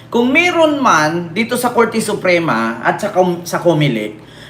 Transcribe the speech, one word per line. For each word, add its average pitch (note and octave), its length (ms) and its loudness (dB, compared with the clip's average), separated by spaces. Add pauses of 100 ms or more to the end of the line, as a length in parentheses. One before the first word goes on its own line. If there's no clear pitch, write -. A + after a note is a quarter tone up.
Kung A#3+ 240 0
meron D#4+ 480 2
man E3+ 500 0
dito A3+ 300 -2
sa B3 100 0
Korte A#3 300 0
Suprema D#3 800 -2
at F3 160 0
sa G3 140 -6
Com-, F3 320 0
sa - 160 -6
Comelec, C3+ 580 0 (320)